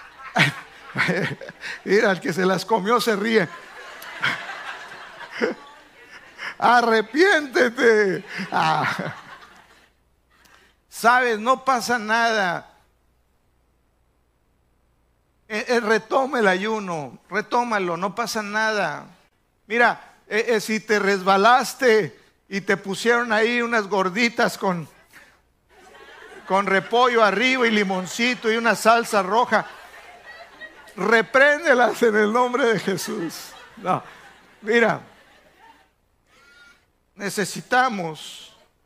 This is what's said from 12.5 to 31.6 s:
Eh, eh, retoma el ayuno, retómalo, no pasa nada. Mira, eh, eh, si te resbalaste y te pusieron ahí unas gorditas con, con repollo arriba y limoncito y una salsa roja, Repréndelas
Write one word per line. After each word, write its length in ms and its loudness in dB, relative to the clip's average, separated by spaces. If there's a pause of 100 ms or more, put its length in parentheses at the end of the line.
Eh, 200 -6
eh, 120 0
retoma 600 0
el 80 4
ayuno, 720 -4 (100)
retómalo, 680 -2
no 180 -4
pasa 260 -6
nada. 640 -4 (600)
Mira, 480 0 (120)
eh, 200 -2
eh, 120 0
si 200 -4
te 180 0
resbalaste 1200 2 (300)
y 120 -6
te 160 0
pusieron 540 -2
ahí 300 0
unas 260 -2
gorditas 720 -2
con, 300 -4 (1600)
con 180 2
repollo 580 2
arriba 440 2
y 40 2
limoncito 800 -2
y 40 2
una 200 2
salsa 460 2
roja, 460 0 (1300)
Repréndelas 1080 2